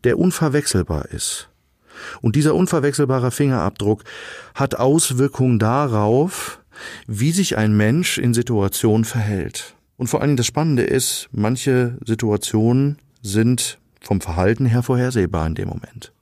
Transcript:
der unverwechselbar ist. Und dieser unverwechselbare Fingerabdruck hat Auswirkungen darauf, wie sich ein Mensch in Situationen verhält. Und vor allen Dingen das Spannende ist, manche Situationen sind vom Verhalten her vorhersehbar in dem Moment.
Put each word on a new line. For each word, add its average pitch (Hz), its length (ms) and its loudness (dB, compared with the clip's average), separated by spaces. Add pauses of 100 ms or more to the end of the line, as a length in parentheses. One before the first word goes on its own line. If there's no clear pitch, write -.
der 123 160 2
unverwechselbar 139 880 0
ist. - 400 -8 (720)
Und 113 140 0
dieser 151 180 4
unverwechselbare 139 760 2
Fingerabdruck 104 720 0 (500)
hat 139 220 -2
Auswirkungen 131 840 2
darauf, 120 1000 0 (480)
wie 113 240 0
sich 180 260 0
ein 107 180 4
Mensch 117 440 2
in 120 160 2
Situationen 110 680 2
verhält. 104 720 -4 (220)
Und 127 100 -4
vor 151 120 -2
allen 147 120 2
Dingen 135 60 2
das 117 80 0
Spannende 151 380 0
ist, - 480 -2
manche 123 760 0
Situationen 113 920 0 (240)
sind 113 580 0 (220)
vom 98 180 -2
Verhalten 95 460 0
her 120 180 2
vorhersehbar 117 640 0
in 80 80 -4
dem - 140 -6
Moment. - 420 -14 (100)